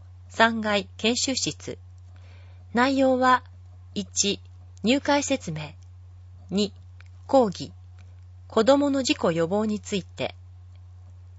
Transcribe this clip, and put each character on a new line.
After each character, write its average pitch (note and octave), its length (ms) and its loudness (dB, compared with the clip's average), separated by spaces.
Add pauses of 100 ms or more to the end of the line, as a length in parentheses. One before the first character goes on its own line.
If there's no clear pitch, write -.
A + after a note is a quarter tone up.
(280)
三 A3+ 340 0
階 G3+ 360 -2
研 A#3 180 0
修 C4 200 -4
室。 - 420 -8 (960)
内 C4 240 2
容 C4 200 4
は、 B3+ 260 2 (500)
一、 - 480 -4 (420)
入 B3+ 160 2
会 C#4+ 240 0
説 B3+ 300 -4
明。 D3+ 200 -10 (760)
二、 G3 240 -2 (540)
講 C4 180 4
義。 E3+ 260 -8 (800)
子 A3 160 2
ど C#4 120 6
も C#4+ 120 2
の C4+ 140 0
事 D4 120 0
故 F#3+ 160 0
予 E3 160 0
防 G#3 180 0
に G#3+ 140 -4
つ - 160 -8
い F3+ 80 -2
て。 - 320 -8 (1040)